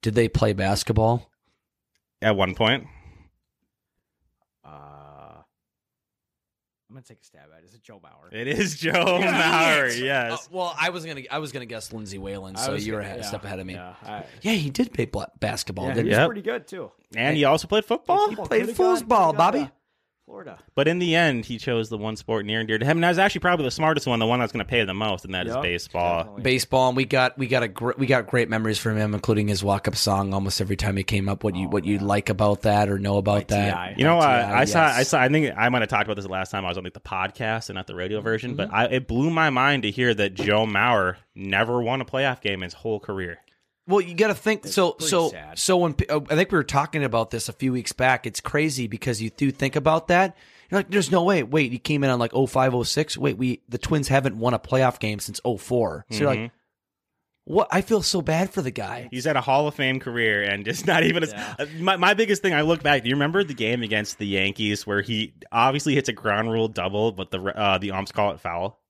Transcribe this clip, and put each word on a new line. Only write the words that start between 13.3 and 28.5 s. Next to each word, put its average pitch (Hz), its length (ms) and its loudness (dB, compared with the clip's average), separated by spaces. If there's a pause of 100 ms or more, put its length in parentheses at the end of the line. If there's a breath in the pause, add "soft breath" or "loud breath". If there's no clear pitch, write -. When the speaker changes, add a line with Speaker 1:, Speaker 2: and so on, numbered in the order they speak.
Speaker 1:
ahead 98 140 -10
of 92 60 -12
me. 92 80 -12
Speaker 3:
yeah, 90 300 -16
I 104 200 -12 (200)
Speaker 1:
Yeah, 220 100 0
he 151 160 -2
did 240 240 -2
play 113 120 -4
bla-, - 340 -10
basketball, 101 480 -6
Speaker 3:
Yeah, 131 80 -4
Speaker 1:
didn't 113 100 0
Speaker 3:
he - 60 0
Speaker 1:
he? 104 40 2
Speaker 3:
was 113 60 4
Speaker 2:
Yep. 165 60 4
Speaker 3:
pretty 208 160 -6
good 226 240 -8
too. 165 240 -14 (240)
Speaker 2:
And 135 200 0
he 147 100 2
also 156 220 4
played 214 180 0
football? 392 440 0
Speaker 1:
He - 60 -6
played - 120 -8 (140)
Speaker 3:
Could've 226 160 -4
gone, 370 200 4
Speaker 1:
football, 220 340 4
Speaker 3:
could've 143 80 -2
gone 175 140 6
Speaker 1:
Bobby. 285 120 -2
Speaker 3:
to 131 60 -16 (540)
Florida. 151 320 -18 (160)
Speaker 2:
But 143 140 2
in 175 100 2
the 175 180 2
end, 143 300 2
he 117 140 -8
chose 113 300 -2
the 113 100 -8
one 110 160 -6
sport 104 320 -4
near 110 100 -2
and 113 100 -4
dear 110 120 0
to 113 60 0
him. 156 120 4
And 170 60 2
that's 175 160 2
actually 190 220 2
probably 175 240 2
the 123 40 0
smartest 156 380 0
one, 120 100 2
the 113 80 2
one 120 140 2
that's 117 120 0
gonna 92 140 -6
pay 120 180 2
the 95 120 -2
most, 101 280 -2
and 95 120 -8
that 90 100 -2
is 87 80 -6
Speaker 3:
Yep, 131 80 -4
Speaker 2:
baseball. 87 560 -2
Speaker 3:
definitely. 101 240 -6
Speaker 1:
Baseball, 131 460 2
and 123 100 0
we 131 80 0
got, 127 320 0
we 135 80 -4
got 123 160 0
a 117 60 -2
gr-, 113 280 -4
we 135 120 -2
got 123 180 2
great 120 240 0
memories 110 300 0